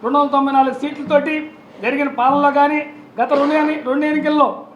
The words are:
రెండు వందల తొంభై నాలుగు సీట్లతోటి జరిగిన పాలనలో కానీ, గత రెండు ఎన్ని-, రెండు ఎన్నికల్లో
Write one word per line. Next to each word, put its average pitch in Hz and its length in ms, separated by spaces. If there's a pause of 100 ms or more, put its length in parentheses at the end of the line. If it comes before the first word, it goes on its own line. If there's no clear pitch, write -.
రెండు 262 140
వందల 285 140
తొంభై 277 220
నాలుగు 262 200
సీట్లతోటి 294 760 (300)
జరిగిన 277 260
పాలనలో 277 440
కానీ, 294 360 (340)
గత 254 120
రెండు 285 200
ఎన్ని-, 302 340
రెండు 294 180
ఎన్నికల్లో 302 600 (100)